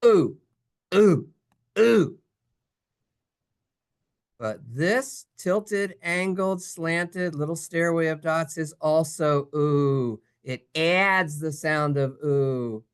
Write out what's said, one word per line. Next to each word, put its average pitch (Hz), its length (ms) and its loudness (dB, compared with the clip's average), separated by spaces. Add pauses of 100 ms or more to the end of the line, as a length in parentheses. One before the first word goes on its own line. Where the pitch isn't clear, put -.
Ooh, 190 320 6 (580)
ooh, 190 340 4 (500)
ooh. 220 400 4 (2250)
But 110 280 -6
this 175 600 -4 (100)
tilted, 202 680 -4
angled, 185 600 -2
slanted 175 720 -4
little 151 220 -4
stairway 165 500 -2
of 156 160 -4
dots 160 340 -2
is 160 240 -6
also 156 760 0
ooh. 143 680 0 (220)
It - 320 -10
adds 180 640 2
the 156 140 -4
sound 151 460 0
of 139 140 0 (120)
ooh. 131 580 -2 (120)